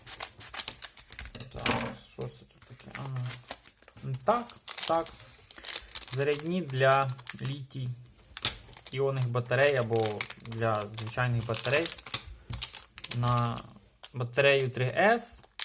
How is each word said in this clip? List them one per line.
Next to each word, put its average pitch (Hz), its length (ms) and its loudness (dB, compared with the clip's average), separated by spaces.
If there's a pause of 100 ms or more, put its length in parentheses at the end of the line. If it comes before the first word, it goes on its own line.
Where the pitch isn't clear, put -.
(1500)
Так, 127 420 0 (180)
що - 100 -8
це - 160 -10
тут - 280 -20
таке? 127 320 -18
Ага. 127 280 -6 (960)
Так, 233 340 2 (300)
так. 165 200 2 (1040)
Зарядні 147 500 0
для 135 540 4 (260)
літій 131 480 -6 (1040)
іонних 135 380 2
батарей 123 460 4
або 110 440 2 (220)
для 113 420 0 (140)
звичайних 120 480 0
батарей. 123 420 2 (1300)
На 120 440 2 (540)
батарею 131 560 4
три 123 260 0
ес 226 440 4 (260)